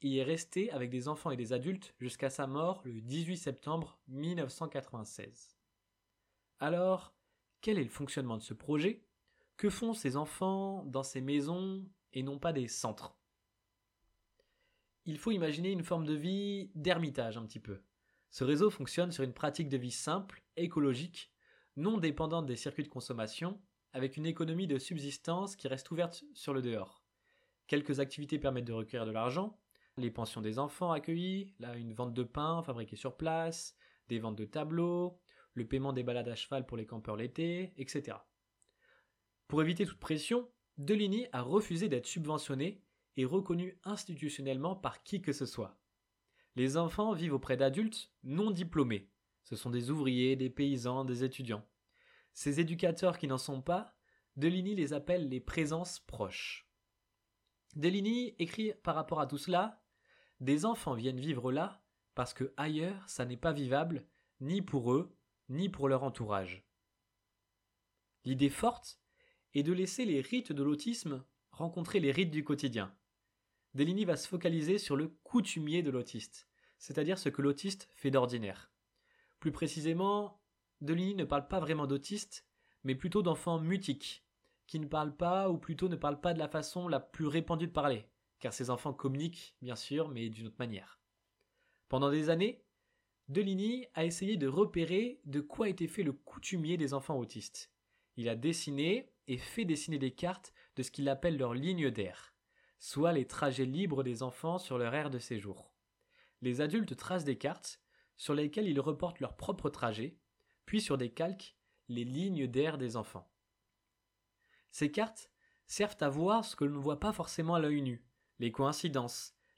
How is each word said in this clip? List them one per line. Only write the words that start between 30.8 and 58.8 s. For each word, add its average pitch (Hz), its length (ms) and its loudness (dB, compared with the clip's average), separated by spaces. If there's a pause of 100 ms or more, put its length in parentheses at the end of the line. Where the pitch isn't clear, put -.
accueillis, 175 720 -2
là, 120 160 -8
une 117 160 -6
vente 120 220 -4
de 123 100 0
pain 156 380 -2
fabriqué 117 340 -6
sur 127 200 -6
place, 165 600 -2 (320)
des 117 100 -2
ventes 110 180 -4
de 107 100 -6
tableaux, 175 760 0 (320)
le 113 160 -4
paiement 135 240 0
des 127 100 0
balades 120 260 0
à 117 60 -4
cheval 131 300 -4
pour 120 140 -8
les 107 80 -6
campeurs 110 300 -6
l'été, 170 600 -2
et 135 100 -6
cetera. - 400 -6 (1300)
Pour 147 80 4
éviter 170 240 4
toute - 160 -8
pression, 233 500 0 (280)
Deligny 208 520 2
a 123 120 -2
refusé 175 480 2
d'être 123 160 0
subventionné 151 760 -2 (360)
et 131 80 4
reconnu 180 580 0
institutionnellement 151 920 -2
par 160 280 -4
qui - 180 -4
que 147 140 0
ce 139 100 -4
soit. 110 340 -6 (760)
Les 135 220 2
enfants 190 340 2
vivent 160 220 0
auprès 131 240 2
d'adultes 139 520 2 (140)
non 170 260 2
diplômés. 160 600 2 (340)
Ce - 100 -8
sont 117 140 -6
des 120 220 0
ouvriers, 131 460 4
des 131 120 0
paysans, 131 560 0
des 123 180 0
étudiants. 120 460 -4 (640)
Ces 147 280 0
éducateurs 165 580 2
qui 156 80 -2
n'en 131 100 2
sont 131 240 -4
pas, 175 340 0 (420)
Deligny 180 380 2
les 151 200 0
appelle 151 340 0
les 127 120 -2
présences 160 600 -2
proches. - 640 -6 (1080)
Deligny 202 640 2
écrit 208 340 -2 (100)